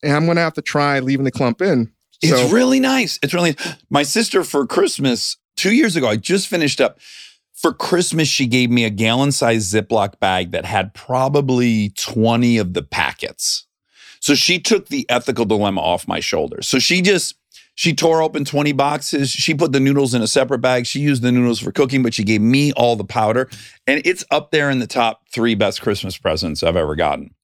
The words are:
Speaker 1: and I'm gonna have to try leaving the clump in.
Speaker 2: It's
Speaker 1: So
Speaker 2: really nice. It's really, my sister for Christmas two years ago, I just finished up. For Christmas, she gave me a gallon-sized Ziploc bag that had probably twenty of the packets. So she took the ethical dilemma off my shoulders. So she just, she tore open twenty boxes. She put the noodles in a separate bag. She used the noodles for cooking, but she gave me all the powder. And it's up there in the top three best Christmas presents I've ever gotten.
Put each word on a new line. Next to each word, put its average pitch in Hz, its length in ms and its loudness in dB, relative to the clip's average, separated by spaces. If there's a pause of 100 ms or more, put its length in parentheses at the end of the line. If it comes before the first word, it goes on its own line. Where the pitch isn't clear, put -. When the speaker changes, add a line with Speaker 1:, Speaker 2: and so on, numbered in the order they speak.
Speaker 1:
and 147 120 0
I'm 156 120 2
gonna 170 140 2
have 160 140 -2
to 143 80 -8
try 143 380 0
leaving 135 240 0
the 135 60 0
clump 120 320 -2
in. 139 280 2 (320)
Speaker 2:
It's 156 160 4
Speaker 1:
So 123 100 2
Speaker 2:
really 254 320 4
nice. 262 420 0
It's 143 100 -4
really, 175 240 0 (320)
my 139 140 2
sister 196 420 0
for 143 220 0
Christmas - 720 0 (180)
two 196 180 0
years 233 220 2
ago, 135 120 0
I 107 80 0
just 175 320 -2
finished 156 320 -2
up. - 180 0 (560)
For 160 200 0
Christmas, 170 540 0
she 139 180 0
gave 123 240 2
me 120 140 2
a 110 60 0
gallon-sized 113 840 0
Ziploc 104 440 0
bag 92 340 0
that 82 140 -4
had 98 280 -2
probably 127 960 0
twenty 117 680 0
of 95 160 -2
the 87 80 -4
packets. - 840 -6 (540)
So - 140 2
she - 240 0
took 202 300 0
the 135 220 -4
ethical 120 360 0
dilemma 101 340 0
off 85 280 -2
my 85 120 -4
shoulders. - 480 -4
So 135 100 2
she 175 240 0
just, 185 320 0 (400)
she - 200 -2
tore 160 280 2
open 156 240 -2
twenty 147 260 -2
boxes. 139 580 -2
She - 240 -2
put 147 180 0
the 135 80 2
noodles 135 340 2
in 120 80 2
a 107 40 -2
separate 131 340 0
bag. 123 260 0
She - 140 -6
used 143 220 0
the 123 100 2
noodles 120 280 2
for - 120 -6
cooking, 131 300 0
but 117 120 0
she 110 100 -2
gave 107 160 2
me 135 320 4
all 120 240 2
the 104 80 -6
powder. 110 440 0 (380)
And 143 200 0
it's 180 240 -2
up 151 220 -2
there 143 180 2
in 131 80 0
the 117 80 -2
top 113 440 -2
three 117 240 0
best 98 280 0
Christmas 98 340 -4
presents 80 460 -4
I've 87 140 0
ever 76 200 0
gotten. 76 480 -2